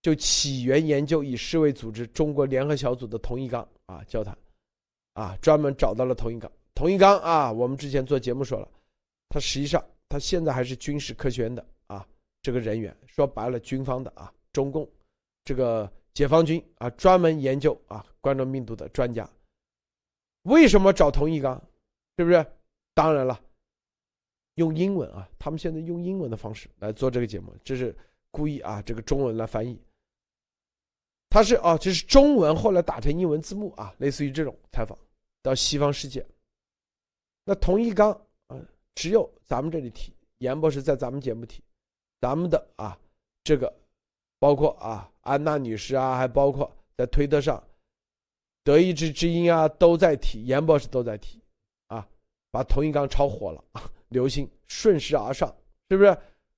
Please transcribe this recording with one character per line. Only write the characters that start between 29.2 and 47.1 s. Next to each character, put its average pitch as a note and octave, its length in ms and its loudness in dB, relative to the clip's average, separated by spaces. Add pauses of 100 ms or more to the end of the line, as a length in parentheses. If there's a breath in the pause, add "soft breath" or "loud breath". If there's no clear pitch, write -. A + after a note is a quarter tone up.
文 A#2+ 120 -2
来 A2+ 120 -4
翻 A2+ 200 -6
译。 A#2+ 140 -12 (1500)
他 A3 120 8
是， A3 140 2
哦， E3 240 2
这 F#3 100 -2
是 F3+ 140 -4
中 C#4 320 8
文 D#3+ 180 4
后 G#3 180 0
来 F3+ 100 4
打 - 180 -8
成 D3 180 0
英 F3+ 80 0
文 D#3 140 -2
字 F3 140 -12
幕 G#3 240 -10
啊， G2+ 180 -14
类 C#3 140 -2
似 C#3+ 160 -4
于 C3+ 40 -6
这 D3 140 -4
种 C3+ 100 -8 (160)
采 A#2 140 -2
访 - 140 -10 (440)
到 C3+ 120 0
西 C#3+ 240 0
方 C#3+ 120 2
世 C#3+ 160 -6
界。 B2 200 -10 (1200)
那 G3 80 0
童 G3 260 2
一 A#3 140 -2
刚 G#3 180 4 (360)
啊， C3 120 -16 (340)
只 - 140 -8
有 G#3+ 240 0 (140)
咱 B2+ 160 -4
们 D#3+ 80 -6
这 E3 80 -6
里 B2+ 100 -10
提， - 240 -12 (260)
严 B2+ 220 -6
博 D#3+ 100 2
士 C#3 120 -4
在 C#3 120 0
咱 B2+ 160 -4
们 C3+ 80 -8
节 C3 140 -4
目 A#2 140 -12
提， - 180 -18 (560)
咱 B2+ 160 -2
们 E3+ 140 -2
的 D#3+ 120 2 (140)
啊， G#2 220 -12 (440)
这 D3+ 140 4
个 B2+ 180 -4 (640)
包 C#3+ 160 6
括 C#3 180 2
啊， G#2+ 380 -12 (120)
安 C#3+ 200 0
娜 D3+ 140 0
女 A#2+ 180 -4
士 B2+ 220 -4
啊， C3 220 0
还 B2+ 100 0
包 C#3 240 2
括 C#3 180 -4 (240)
在 B2+ 120 -2
推 C#3+ 200 2